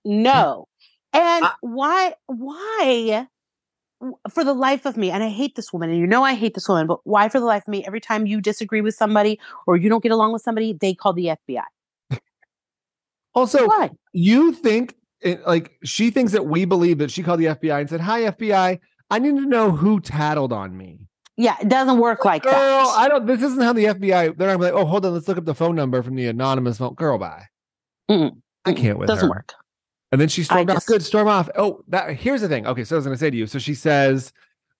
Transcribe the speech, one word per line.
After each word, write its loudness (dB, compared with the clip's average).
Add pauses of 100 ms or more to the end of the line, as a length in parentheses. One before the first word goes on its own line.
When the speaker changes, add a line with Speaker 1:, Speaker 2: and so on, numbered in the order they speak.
Speaker 1:
No. 2 (460)
And 2
Speaker 2:
I 2 (100)
Speaker 1:
why, -2 (120)
why, -2 (720)
w-, -12 (120)
for -2
the 0
life 0
of -6
me, -2
and -2
I -2
hate -6
this -12
woman, -4
and 0
you 0
know 4
I 2
hate -4
this -12
woman, 2
but -2
why, 2
for 0
the -4
life 0
of -18
me, -6
every -10
time -4
you -2
disagree -4
with -2
somebody 0 (280)
or 4
you 2
don't 2
get 2
along 2
with -6
somebody, -4
they -2
call -2
the -4
F -4
B -6
I? -12 (1160)
Speaker 2:
Also, 2
Speaker 1:
Why? 2 (220)
Speaker 2:
you 4
think -2 (260)
it, -4
like, 0 (100)
she 0
thinks 0
that 0
we 0
believe 2
that -2
she -10
called 0
the 2
F -4
B -4
I -2
and -6
said, -8
"Hi, -2
F -4
B -2
I. 2 (300)
I 0
need 0
to -2
know 2
who 2
tattled -2
on -8
me." -20 (300)
Speaker 1:
Yeah, 2
it 0
doesn't 2
work 2
like 2
Speaker 2:
Girl, 4
Speaker 1:
that. 4
Speaker 2:
I 4
don't, 2
this 2
isn't -2
how 2
the 2
F 0
B 0
I, 2
they're -2
not 2
gonna 0
be 0
like, 0
"Oh, 2
hold 0
on, 0
let's -6
look -2
up -8
the -4
phone 0
number 0
from -6
the -2
anonymous 0
phone." -6
Girl, -2
bye. -10 (640)
Speaker 1:
Mm-mm. 2 (340)
Speaker 2:
I 0
Speaker 1:
Mm-mm. -4
Speaker 2:
can't 0
with -4
Speaker 1:
Doesn't 0
Speaker 2:
her. 4
Speaker 1:
work. -10 (580)
Speaker 2:
And 4
then 4
she -4
stormed 2
Speaker 1:
I 4
Speaker 2:
off. 2
Speaker 1:
just -6
Speaker 2:
Good, 2
storm 2
off. 2
Oh, -2
that, -4
here's -2
the -4
thing. -2
Okay, -4
so -4
I 2
was -2
gonna -4
say 0
to -4
you. -2
So -6
she -6
says, 2 (480)